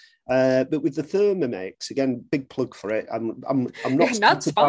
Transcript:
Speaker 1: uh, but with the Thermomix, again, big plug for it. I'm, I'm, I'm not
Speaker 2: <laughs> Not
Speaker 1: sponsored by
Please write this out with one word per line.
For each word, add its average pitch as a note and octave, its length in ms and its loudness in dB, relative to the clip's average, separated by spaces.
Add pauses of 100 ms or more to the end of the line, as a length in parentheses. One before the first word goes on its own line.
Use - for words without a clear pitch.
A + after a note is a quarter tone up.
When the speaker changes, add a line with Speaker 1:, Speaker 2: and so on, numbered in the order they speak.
(300)
Speaker 1:
uh, C3 360 2
but D3 160 -4
with D3 140 -2
the D#3 80 -4
Thermomix, D#3 880 -2
again, C3 380 -2
big C3+ 200 -4
plug - 260 -6
for G2 160 -8
it. G#2+ 220 -2
I'm, A2+ 340 -6
I'm, C3 220 0 (160)
I'm C3 100 0
not D#3+ 140 4
Speaker 2:
<laughs> A#3 100 -4
Not A3 240 4
Speaker 1:
sponsored D3+ 120 -2
by D#3+ 140 4